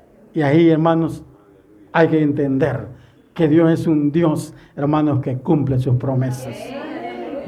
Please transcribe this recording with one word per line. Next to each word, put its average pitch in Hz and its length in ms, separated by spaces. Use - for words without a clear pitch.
Y 160 80
ahí, 160 280
hermanos, 160 540
hay 160 160
que 156 140
entender 135 640
que 160 160
Dios 165 220
es 165 160
un 147 240
Dios, 160 420
hermanos, 147 440
que 127 180
cumple 135 420
sus 127 160
promesas. 131 600